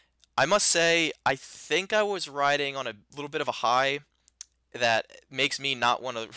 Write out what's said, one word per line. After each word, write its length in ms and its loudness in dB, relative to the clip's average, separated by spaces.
I 80 4
must 200 4
say, 460 4
I 100 2
think 560 -4
I 100 4
was 240 -2
riding 480 0
on 120 -6
a 80 -6
little 140 -8
bit 140 -4
of 60 -2
a 40 -2
high 480 0
that 340 0
makes 300 -4
me 140 -4
not 280 0
wanna 340 -8